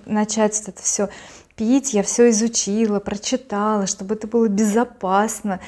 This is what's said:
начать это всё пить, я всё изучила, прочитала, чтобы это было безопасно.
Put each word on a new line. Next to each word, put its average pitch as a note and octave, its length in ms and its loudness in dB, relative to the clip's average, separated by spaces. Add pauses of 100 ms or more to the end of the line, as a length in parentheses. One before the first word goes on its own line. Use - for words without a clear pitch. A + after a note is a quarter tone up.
начать G#3+ 640 0
это - 160 -16
всё - 240 -2 (480)
пить, A#3+ 380 0
я G3+ 100 2
всё A#3+ 260 4
изучила, G#3+ 680 0
прочитала, G#3 880 -2
чтобы G3 280 -4
это A3 120 -8
было A3+ 220 2
безопасно. G#3 1200 0